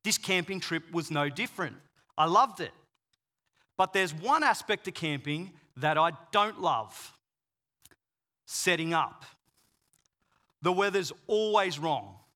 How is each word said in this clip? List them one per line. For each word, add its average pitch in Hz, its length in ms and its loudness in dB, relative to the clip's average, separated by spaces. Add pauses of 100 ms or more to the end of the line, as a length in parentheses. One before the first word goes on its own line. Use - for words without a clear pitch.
This 214 140 0
camping 185 420 -2
trip 165 320 -6
was 170 200 -4
no 147 180 0
different. 160 460 -6 (420)
I 156 80 4
loved 202 340 4
it. 160 120 -8 (1040)
But 185 180 2
there's 185 220 2
one 247 260 2
aspect 214 460 0
of 180 80 -8
camping 151 560 -4 (240)
that 151 200 0
I 160 180 4 (180)
don't 208 280 2
love: 131 600 -4 (1300)
setting 165 480 -2
up. 151 300 -4 (1400)
The 175 100 2
weather's 190 380 0 (160)
always 208 500 2
wrong. 131 380 -4 (200)